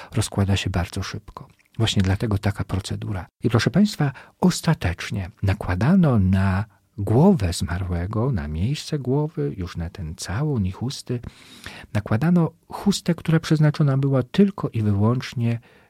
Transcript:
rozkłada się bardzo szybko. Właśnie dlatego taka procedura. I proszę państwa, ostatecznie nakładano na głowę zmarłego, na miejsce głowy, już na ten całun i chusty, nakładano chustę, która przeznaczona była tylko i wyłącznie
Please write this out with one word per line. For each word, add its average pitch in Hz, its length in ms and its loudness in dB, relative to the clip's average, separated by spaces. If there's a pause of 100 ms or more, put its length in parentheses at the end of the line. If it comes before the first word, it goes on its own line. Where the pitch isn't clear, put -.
(120)
rozkłada 98 460 0
się - 120 -4
bardzo 95 340 -4
szybko. - 440 -14 (300)
Właśnie 107 240 2
dlatego 98 360 0
taka - 260 -2
procedura. 101 640 -6 (160)
I 117 60 2
proszę 117 220 2
państwa, 180 400 2 (280)
ostatecznie 104 880 -2 (140)
nakładano 113 760 2
na 95 460 2 (320)
głowę 107 560 4
zmarłego, 92 800 -2
na 80 160 -2
miejsce 110 520 -4
głowy, 143 580 -2
już 90 200 -8
na 85 120 -4
ten 82 260 -10
całun 123 500 -2
i 92 60 -2
chusty, 123 480 -8 (760)
nakładano 156 580 2 (160)
chustę, - 480 0
która 160 240 2
przeznaczona 151 580 2
była 135 260 2
tylko 196 460 0
i 113 120 -4
wyłącznie 117 800 2 (300)